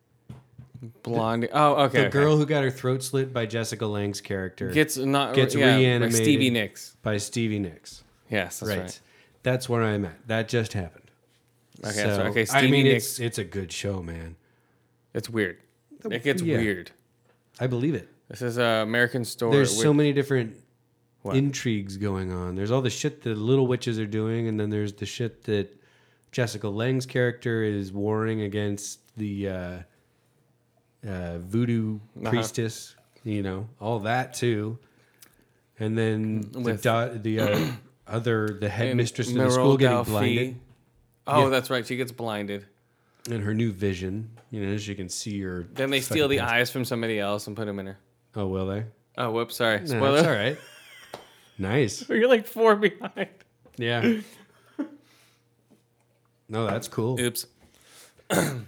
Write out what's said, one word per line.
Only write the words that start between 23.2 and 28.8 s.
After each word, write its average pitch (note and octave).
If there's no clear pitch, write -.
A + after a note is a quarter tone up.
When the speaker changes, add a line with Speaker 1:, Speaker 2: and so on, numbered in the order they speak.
Speaker 2:
the A2+
Little B2+
Witches A#2+
are A2
doing, A2
and G#2+
then G#2
there's G#2
the -
shit -
that G2+
Jessica A2+
Lange's B2
character A#2+
is G2+
warring G#2+
against G2+